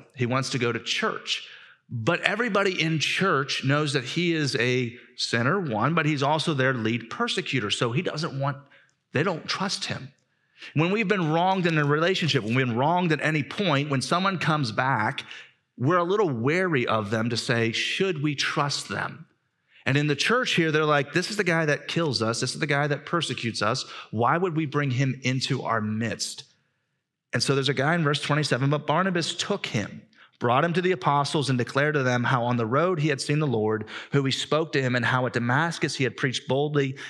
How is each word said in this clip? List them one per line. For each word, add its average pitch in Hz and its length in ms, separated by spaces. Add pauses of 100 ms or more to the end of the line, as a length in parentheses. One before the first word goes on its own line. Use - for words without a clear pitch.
(140)
He 123 120
wants 131 240
to 139 80
go 120 120
to 117 80
church. - 720 (460)
But 131 280
everybody 196 580
in 160 200
church 143 640
knows 147 280
that 131 120
he 165 280
is 147 240
a 123 400 (200)
sinner, 127 440
one, 127 320
but 160 140
he's 151 160
also 151 320
their 131 180
lead 117 380
persecutor. 147 580
So 117 240
he 143 80
doesn't 151 380
want, 139 180 (560)
they 127 100
don't 175 240
trust - 400
him. 135 240 (640)
When 160 180
we've 208 180
been 175 240
wronged 180 340
in 165 100
a 151 80
relationship, 151 600
when 113 100
we've 131 120
been 113 100
wronged 165 360
at 147 80
any 151 220
point, 151 480
when 139 100
someone 185 380
comes 143 340
back, 127 520 (520)
we're 160 220
a 175 60
little 190 260
wary 143 560
of 104 240
them 113 180
to - 80
say, 120 360
"Should 185 500
we 151 140
trust - 520
them?" - 380 (580)
And 131 140
in 147 80
the 147 100
church 240 360
here, 160 200
they're 156 140
like, 143 260
"This 180 180
is 214 60
the 208 80
guy 165 220
that 143 220
kills 156 340
us. 113 180
This 123 140
is - 60
the 156 60
guy 143 200
that 143 180
persecutes 123 560
us. 110 240 (280)
Why 120 260
would 175 180
we 160 80
bring 143 280
him 131 320
into 131 380
our 113 200
midst?" 107 640 (880)
And 123 80
so 143 120
there's 135 140
a 143 60
guy 139 200
in 170 100
verse 143 180
twenty-seven, 143 480
"But 147 160
Barnabas 170 480
took - 320
him, - 360 (360)
brought 123 260
him 175 80
to 180 100
the 180 100
apostles, 143 580
and 127 80
declared 143 360
to 143 100
them 123 200
how 120 200
on 123 120
the 117 100
road 156 340
he 151 80
had 139 120
seen 151 200
the 156 60
Lord, 107 380 (280)
who 143 120
he 135 60
spoke 156 420
to 139 100
him, 127 120
and 123 100
how 127 220
at 113 60
Damascus 139 640
he 139 80
had 113 120
preached 127 300
boldly 139 500 (140)